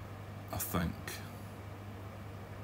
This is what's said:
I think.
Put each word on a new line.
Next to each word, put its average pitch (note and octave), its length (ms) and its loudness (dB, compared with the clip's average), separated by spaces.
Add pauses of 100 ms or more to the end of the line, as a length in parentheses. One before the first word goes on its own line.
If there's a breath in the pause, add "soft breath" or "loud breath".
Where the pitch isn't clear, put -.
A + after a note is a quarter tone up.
(520)
I - 60 2
think. F2 340 6 (1700)